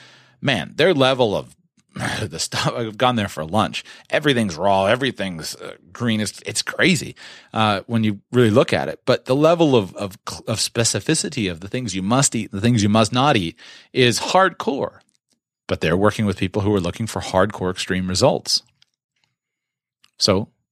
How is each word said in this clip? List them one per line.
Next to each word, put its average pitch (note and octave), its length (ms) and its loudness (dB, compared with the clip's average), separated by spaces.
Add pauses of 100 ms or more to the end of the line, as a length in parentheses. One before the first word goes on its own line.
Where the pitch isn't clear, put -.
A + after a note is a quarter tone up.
(400)
Man, A2+ 380 -4
their E3+ 160 4
level C3 420 2
of D2 200 -8 (380)
<laughs> A2 280 -6
the F#2+ 180 -8
stuff, A2+ 340 -4
I've A2+ 240 -8
gone B2 200 2
there G2+ 100 -2
for - 160 -8
lunch. E2+ 400 -2 (260)
Everything's A#2+ 460 0
raw. F#2+ 300 2
Everything's, F#2+ 720 -4
uh, F2+ 200 -16 (160)
green. A2 300 -2
It's, - 240 -6
it's - 160 -4
crazy, - 540 0 (380)
uh, G#2+ 340 0
when A#2 160 0
you G#2 180 0 (100)
really B2 180 6
look B2+ 220 4
at C#2+ 160 0
it. - 180 -10
But - 200 0
the C3 100 0
level D#3 400 4
of, G2 200 2
of G2 220 -8 (100)
cl-, - 200 -12
of A2 120 -4
specificity A#2 920 -2
of E2 80 -10
the F#2 80 -14
things B2 260 -6
you F#2+ 80 -4
must A#2+ 320 2
eat, A2+ 180 -4
the F#2+ 100 -4
things A#2 200 4
you G#2 80 2
must A2 220 4
not C3 240 2
eat E2+ 220 -4 (340)
is B2 280 2
hardcore. F#3+ 800 0 (680)
But - 140 -4
they're E2+ 160 2
working G#2 280 0
with G2 120 -2
people G2 240 -2
who G#2 120 2
are G2 80 2
looking E2+ 260 -4
for F#2+ 140 -6
hardcore F#2+ 500 0
extreme F#2 360 -4
results. - 560 0 (1500)
So G2+ 320 0 (220)